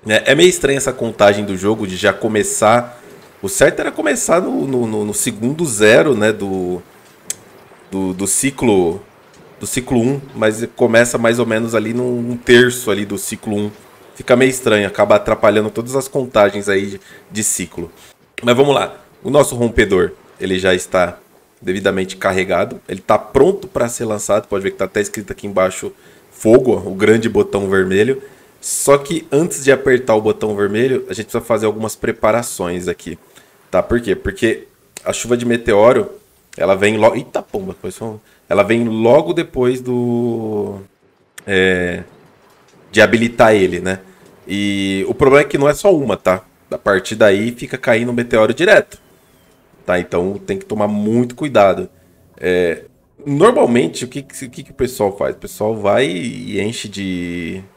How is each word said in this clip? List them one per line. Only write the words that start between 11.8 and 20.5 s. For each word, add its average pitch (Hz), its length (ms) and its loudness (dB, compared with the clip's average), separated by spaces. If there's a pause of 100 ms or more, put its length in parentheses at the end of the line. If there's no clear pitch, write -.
num, 123 260 -2
num 120 160 -6
terço 123 540 4
ali 101 160 -2
do 101 140 -6
ciclo 107 360 -8
um. 104 160 -4 (440)
Fica - 200 2
meio 123 140 4
estranho, 107 380 0
acaba 104 280 2
atrapalhando 107 540 2
todas 120 260 -8
as 135 120 -2
contagens 104 600 0
aí 98 200 0
de, 98 140 -12 (300)
de 107 120 -6
ciclo. 85 480 -6 (500)
Mas 120 160 4
vamos 143 160 4
lá. 101 240 -2 (260)
O 127 60 -6
nosso 135 260 2
rompedor, 104 580 2 (280)
ele 95 160 -2